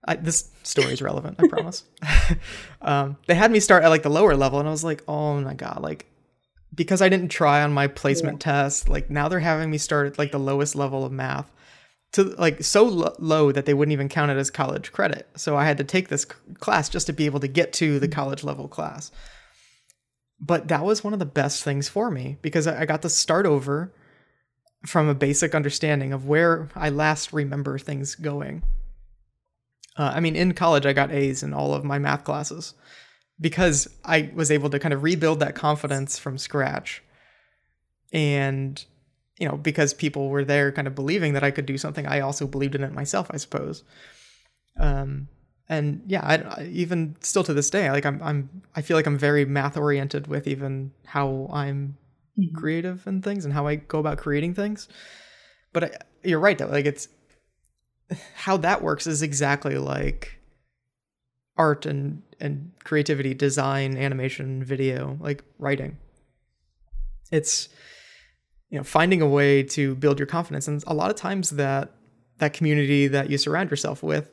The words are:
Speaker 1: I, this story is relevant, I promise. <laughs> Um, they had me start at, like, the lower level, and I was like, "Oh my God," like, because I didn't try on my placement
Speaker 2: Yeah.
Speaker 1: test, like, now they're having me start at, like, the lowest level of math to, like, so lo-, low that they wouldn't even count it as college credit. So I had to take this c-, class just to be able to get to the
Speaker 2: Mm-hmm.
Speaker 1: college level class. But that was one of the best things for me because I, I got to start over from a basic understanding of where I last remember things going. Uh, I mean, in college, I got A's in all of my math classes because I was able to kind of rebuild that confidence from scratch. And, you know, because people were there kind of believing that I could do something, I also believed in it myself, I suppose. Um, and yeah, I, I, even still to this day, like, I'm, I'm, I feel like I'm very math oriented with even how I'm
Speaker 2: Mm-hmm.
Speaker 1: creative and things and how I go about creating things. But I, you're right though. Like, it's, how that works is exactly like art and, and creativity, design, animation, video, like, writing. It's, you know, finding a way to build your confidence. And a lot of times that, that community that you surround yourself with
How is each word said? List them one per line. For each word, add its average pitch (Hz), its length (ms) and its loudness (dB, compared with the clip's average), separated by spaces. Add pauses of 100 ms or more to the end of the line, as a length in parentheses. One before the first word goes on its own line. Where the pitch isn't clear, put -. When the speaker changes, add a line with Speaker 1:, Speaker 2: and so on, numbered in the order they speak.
Speaker 1:
I, - 80 0
this - 340 -2 (140)
story 131 300 0
is 131 80 -4
relevant, - 380 -6
I 349 80 10
promise. - 360 0 (180)
<laughs> - 800 4
Um, 143 440 0
they 175 100 6
had 214 160 8
me 214 80 8
start 190 240 8
at, 165 60 10
like, 160 140 6
the 151 60 2
lower 160 260 6
level, 135 240 4
and 147 80 0
I 156 40 -2
was 156 120 -4
like, 156 240 -4
"Oh 151 340 -2
my 139 140 -6
God," - 260 -8
like, - 240 -8 (720)
because 180 260 2
I 185 80 8
didn't 180 200 2
try 147 340 4
on 147 100 2
my 139 140 2
placement 143 580 0
Speaker 2:
Yeah. 160 80 0
Speaker 1:
test, 143 340 0
like, 143 220 2
now 147 180 0
they're 180 120 0
having 160 320 0
me 151 80 0
start 147 260 0
at, 143 140 -6
like, 147 120 0
the 147 80 -2
lowest 139 360 0
level 139 280 -2
of 131 80 -6
math 135 400 -6 (600)
to, 196 120 4 (140)
like, 160 260 0
so 208 200 6
lo-, 175 340 2
low 156 340 4
that 139 140 0
they 147 80 4
wouldn't 147 200 4
even 139 140 -2
count 147 220 0
it 135 80 2
as 135 140 -2
college - 400 -4
credit. - 440 -2
So 151 220 -2
I 143 80 4
had 147 140 2
to 143 40 -2
take 185 260 -2
this - 140 -4
c-, - 360 -14
class 202 300 2
just - 180 -4
to 165 60 -4
be 151 120 0
able 143 140 0
to 139 80 -4
get 143 260 2
to 147 260 2
the 139 80 0
Speaker 2:
Mm-hmm. 156 60 -2
Speaker 1:
college 139 300 -6
level 139 240 -8
class. 156 420 -10 (1300)
But 156 280 0
that 147 180 0
was 214 180 0
one 208 100 -4
of 208 60 -4
the 175 60 -2
best 143 380 -2
things 143 260 -2
for 220 220 -2
me 135 320 -8
because 165 240 0
I, 151 140 -2
I 156 40 0
got 151 160 -2
to 170 80 -6
start 185 380 4
over 143 440 0 (960)
from 156 220 4
a 143 80 4
basic 143 400 2
understanding 143 580 0
of 135 140 -6
where 160 480 4
I 160 140 -2
last 151 440 0
remember 139 460 -2
things 139 340 -8
going. 143 480 -6 (1400)
Uh, 147 160 2
I 156 60 0
mean, 165 160 2
in 175 180 2
college, 160 320 4
I 139 60 4
got 139 180 2
A's 139 320 0
in 143 120 -4
all 143 200 0
of 143 120 -4
my 143 140 -2
math 143 260 -2
classes 147 480 -8 (680)
because 160 480 2 (160)
I 160 320 2
was 160 160 2
able 147 200 2
to 143 80 0
kind 151 140 0
of 139 100 -2
rebuild 160 360 2
that 147 160 -2
confidence 143 640 -2
from 131 180 -8
scratch. - 640 -4 (1120)
And, 139 720 -2 (560)
you 156 80 -2
know, 143 80 -4
because 147 380 0
people 143 360 -4
were 139 140 0
there 139 300 2
kind 139 140 -4
of 135 80 -8
believing 151 380 0
that 139 120 0
I 139 60 2
could 143 140 -4
do 139 120 -4
something, 147 280 -8
I 143 140 0
also 139 260 -4
believed 139 300 -4
in 139 80 -2
it 135 80 -8
myself, 143 400 -4
I - 60 -8
suppose. - 480 -8 (920)
Um, 139 520 0 (400)
and 147 380 -2
yeah, 190 160 0
I, 160 120 2 (260)
I, 147 40 -10
even 165 560 -2
still - 220 0
to 160 100 -2
this 143 160 0
day, 190 200 0
like, 143 160 0
I'm, 143 160 -4
I'm, 147 400 -4 (140)
I 156 60 -4
feel 165 160 2
like 156 100 4
I'm 147 100 2
very 143 280 4
math 143 320 -2
oriented 143 500 0
with 143 200 -4
even 135 440 -6 (140)
how 135 460 -4
I'm 139 460 -4 (400)
Speaker 2:
Mm-hmm. 165 200 -2
Speaker 1:
creative 170 500 -4
and 190 160 -4
things 202 220 -4
and 143 80 -4
how 143 120 0
I 147 100 0
go 156 220 -6
about 151 200 -2
creating 156 380 -2
things. 208 340 -6 (840)
But 170 140 -2
I, - 60 -8 (300)
you're 165 200 0
right 196 160 0
though. - 100 -4
Like, 143 180 -2
it's, 143 220 -4 (1300)
how 190 220 -2
that 170 240 0
works 151 260 -2
is 151 140 -2
exactly 143 560 -2
like 135 600 -4 (1160)
art 151 300 2
and, 143 380 -6 (180)
and 147 320 -8 (100)
creativity, 147 500 0
design, 135 640 0
animation, 131 680 -4
video, 135 560 -4
like, 143 240 -6 (140)
writing. 139 360 -4 (1400)
It's, - 380 -2 (1000)
you 147 100 -6
know, - 40 -8
finding 170 380 2
a 151 80 4
way 139 340 4
to 139 320 -2
build 139 240 0
your 139 80 -2
confidence. 151 400 -6
And 147 200 -6
a 165 60 -2
lot 156 180 0
of 214 40 -2
times 190 360 -4
that, 139 420 -4 (460)
that 151 120 0
community 143 560 2
that 139 220 0
you 143 80 0
surround 156 340 0
yourself 143 320 -4
with 151 300 -2